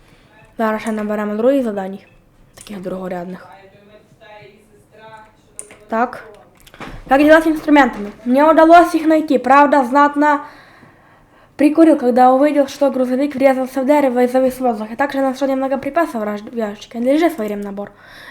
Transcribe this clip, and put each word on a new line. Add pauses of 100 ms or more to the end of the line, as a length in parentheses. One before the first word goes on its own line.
(580)
Зараз
ще
наберемо
других
заданій, (480)
таких
другорядних. (2500)
Так. (840)
Как
дела
с
инструментами? (120)
Мне
удалось
их
найти.
Правда,
знатно (1120)
прикурил,
когда
увидел,
что
грузовик
врезался
в
дерево
и
завис
в
воздухе.
Также
нашел
немного
припасов
в
раж-,
в
ящике.
Держи
свой
ремнабор. (380)